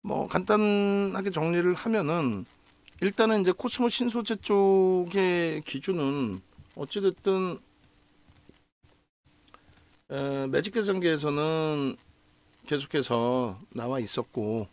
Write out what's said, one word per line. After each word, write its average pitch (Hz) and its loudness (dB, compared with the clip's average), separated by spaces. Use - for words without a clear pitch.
뭐 - -4
간단하게 202 0
정리를 175 0
하면은 156 -2
일단은 214 2
이제 185 2
코스모 240 -2
신소재 233 -2
쪽의 185 2
기준은 139 -2
어찌됐든, 190 -2
에, 139 -4
매직 151 0
계산기에서는 156 0
계속해서 123 0
나와 123 -4
있었고 110 -4